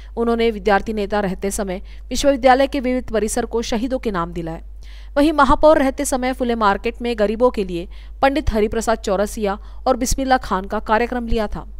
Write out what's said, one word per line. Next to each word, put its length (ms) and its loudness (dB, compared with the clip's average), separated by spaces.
उन्होंने 340 2
विद्यार्थी 420 0
नेता 280 -2
रहते 300 -2
समय 320 -6
विश्वविद्यालय 580 4
के 140 -4
विविध 320 -2
परिसर 340 0
को 160 -2
शहीदों 360 -2
के 120 -4
नाम 220 -2
दिलाए। 300 -8
वहीं 160 6
महापौर 460 6
रहते 260 0
समय 280 0
फुले 220 -2
मार्केट 480 0
में 160 -2
गरीबों 320 2
के 140 -2
लिए 240 -6
पंडित 300 2
हरिप्रसाद 460 0
चौरसिया 600 -2
और 100 4
बिस्मिल्ला 420 2
खान 260 -2
का 160 -4
कार्यक्रम 460 0
लिया 200 0
था। 200 -8